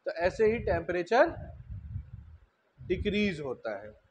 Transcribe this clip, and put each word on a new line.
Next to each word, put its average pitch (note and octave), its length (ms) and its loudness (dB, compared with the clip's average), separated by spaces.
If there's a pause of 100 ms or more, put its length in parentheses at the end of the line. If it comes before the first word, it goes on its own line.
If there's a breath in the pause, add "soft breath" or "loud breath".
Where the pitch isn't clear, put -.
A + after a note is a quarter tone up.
तो - 40 -2 (160)
ऐसे G#3+ 260 4
ही A#3 120 0
temperature F3+ 680 4 (1400)
decrease G3 600 0
होता A#2 420 -6
है, G#2+ 100 -14 (180)